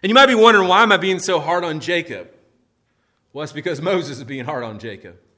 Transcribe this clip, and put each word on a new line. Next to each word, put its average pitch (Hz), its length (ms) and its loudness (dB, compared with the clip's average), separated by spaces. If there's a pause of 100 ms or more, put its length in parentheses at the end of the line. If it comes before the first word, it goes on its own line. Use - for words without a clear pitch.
And 190 60 -2
you 214 40 2
might 269 120 8
be 254 100 4
wondering, 214 320 6
"Why 190 160 4
am 220 80 2
I 190 60 4
being 180 220 0
so 185 200 -2
hard 170 240 -2
on 160 160 -6
Jacob?" 160 500 -6 (1000)
Well, 147 120 -12
it's 147 100 -12
because 147 280 -6
Moses 160 360 -2
is 113 80 -16
being 131 180 -10
hard 123 220 -8
on 107 120 -12
Jacob. 98 380 -16 (220)